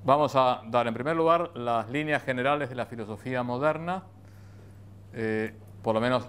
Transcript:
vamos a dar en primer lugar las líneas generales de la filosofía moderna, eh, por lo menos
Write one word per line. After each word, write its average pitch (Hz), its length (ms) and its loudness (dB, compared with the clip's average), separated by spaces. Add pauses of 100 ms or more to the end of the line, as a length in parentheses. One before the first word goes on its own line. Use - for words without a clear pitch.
vamos 139 300 4
a 127 320 4
dar 117 220 2
en 113 60 -2
primer 131 200 -2
lugar 165 420 2
las 117 320 0
líneas 147 360 -2
generales 135 440 0
de 131 60 -12
la 120 120 -4
filosofía 117 580 -6
moderna, 156 580 -2 (1080)
eh, 110 420 -2 (300)
por 113 100 2
lo 110 60 4
menos 123 280 2